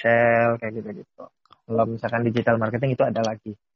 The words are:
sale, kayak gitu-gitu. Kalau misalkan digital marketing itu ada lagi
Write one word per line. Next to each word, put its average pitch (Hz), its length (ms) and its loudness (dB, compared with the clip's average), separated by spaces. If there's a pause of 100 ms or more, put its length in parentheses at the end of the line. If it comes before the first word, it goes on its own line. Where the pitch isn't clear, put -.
sale, 117 560 4
kayak 113 140 -8 (100)
gitu-gitu. - 400 -14 (440)
Kalau 113 160 0
misalkan 113 400 -2
digital 117 400 2
marketing 117 320 -2
itu 127 80 0
ada 113 240 0
lagi 110 320 -8 (180)